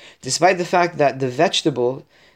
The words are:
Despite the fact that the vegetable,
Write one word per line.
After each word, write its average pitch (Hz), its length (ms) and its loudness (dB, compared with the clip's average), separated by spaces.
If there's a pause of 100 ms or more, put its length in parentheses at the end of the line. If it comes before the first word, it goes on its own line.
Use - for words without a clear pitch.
(220)
Despite 175 360 2
the 180 60 -4
fact 170 340 0
that 135 200 2
the 131 100 -2
vegetable, 135 760 0 (300)